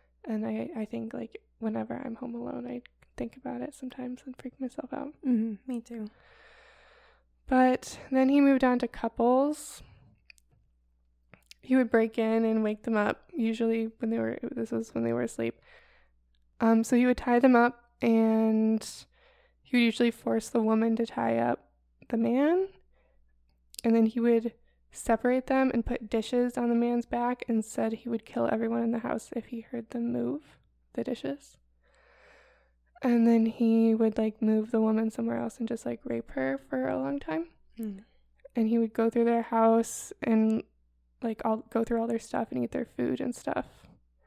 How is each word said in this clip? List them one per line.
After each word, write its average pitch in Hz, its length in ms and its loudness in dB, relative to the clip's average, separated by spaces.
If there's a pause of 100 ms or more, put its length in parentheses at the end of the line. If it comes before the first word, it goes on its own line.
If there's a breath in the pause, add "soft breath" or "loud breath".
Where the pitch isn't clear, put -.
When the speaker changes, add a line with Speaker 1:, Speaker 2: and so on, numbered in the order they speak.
(280 soft breath)
Speaker 1:
And 220 180 -4
I, 226 300 -6
I 220 80 -6
think, 226 300 -10
like, 233 260 -12 (200)
whenever 226 340 -6 (100)
I'm 226 120 -8
home 240 180 -10
alone, 240 340 -10
I 247 140 -10 (340)
think 240 200 -10
about 247 260 -10
it 285 120 -10
sometimes 254 520 -12
and 254 100 -14
freak - 240 -16
myself 262 320 -10
out. 285 220 -8 (120)
Speaker 2:
Mm-hmm. 226 280 0 (120)
Me 247 140 -8
too. 226 280 -12 (1400 soft breath)
Speaker 1:
But 254 520 2 (120)
then 262 180 4
he 285 120 6
moved 269 240 6
on 247 160 4
to 233 80 -2
couples. 254 920 0 (1800 soft breath)
He 262 140 0
would 247 140 2
break 226 280 2
in 226 260 0
and 220 180 0
wake 214 200 -2
them 226 140 -2
up, - 380 -2
usually 226 540 -2 (100)
when 226 120 -4
they 226 80 -2
were, 226 240 -4
this 233 300 -8
was 226 220 -6
when 233 100 -2
they - 100 0
were 247 80 -2
asleep. 117 360 -6 (1040 soft breath)
Um, 226 240 4
so 247 120 2
he 247 100 6
would 247 100 4
tie 240 220 2
them 254 180 8
up, 240 260 2 (200)
and 220 840 2 (760 soft breath)
he - 160 0
would 233 60 6
usually 233 260 2
force 226 400 -4
the 233 100 0
woman 220 360 2
to 233 100 0
tie 226 320 0
up - 320 -2 (380)
the 233 80 -2
man. 285 520 2 (1120)
And 226 140 4
then 226 100 4
he 233 140 -4
would 233 320 2 (380)
separate 247 560 0
them 262 260 2
and 233 120 0
put 240 260 -6
dishes 247 480 -2
on 240 100 0
the 233 60 2
man's 240 320 0
back 240 420 -2
and 220 160 0
said 226 280 -4
he 226 160 -10
would 233 180 -4
kill 233 260 -2
everyone 226 300 -2
in 226 100 0
the 233 60 -2
house 226 360 -6
if 233 120 -8
he 233 140 -10
heard 233 300 -12
them 240 220 -4
move 247 460 -6 (340)
the 233 100 -8
dishes. 269 540 -8 (1500 soft breath)
And 240 240 4
then 226 200 6
he 226 480 4
would, 220 240 2
like, 220 240 -2
move 214 280 2
the 220 100 2
woman 220 300 2
somewhere 233 280 -4
else 233 200 -6
and 226 80 -4
just, 233 200 -8
like, 240 180 -6
rape 233 280 -6
her 269 360 -2
for 262 180 -4
a 269 120 -2
long 277 200 -4
time. 320 300 -6 (280)
Speaker 2:
Hmm. 208 240 -8 (540)
Speaker 1:
And 220 140 0
he 233 100 2
would 226 140 0
go 226 160 0
through 233 160 2
their 233 180 2
house 226 720 2 (100)
and, 220 400 2 (600)
like, 226 220 -6
all, 220 260 -2
go 226 120 0
through 233 180 -2
all 233 60 -2
their 233 120 -2
stuff - 340 -6
and 247 100 -4
eat 233 100 -6
their 233 120 -4
food 247 360 -4
and 247 140 -4
stuff - 320 -2 (600)